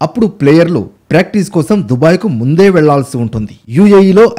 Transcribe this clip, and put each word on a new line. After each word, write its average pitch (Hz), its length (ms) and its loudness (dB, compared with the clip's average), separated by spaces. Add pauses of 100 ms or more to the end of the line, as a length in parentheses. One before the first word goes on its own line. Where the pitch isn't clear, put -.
అప్పుడు 220 240 -2
ప్లేయర్లు 156 600 0 (220)
ప్రాక్టీస్ 196 400 -2
కోసం 170 400 -4
దుబాయ్కు 160 380 0
ముందే 156 420 0
వెళ్లాల్సి 147 460 0
ఉంటుంది. 110 420 -8 (100)
యూఏఈలో 196 720 4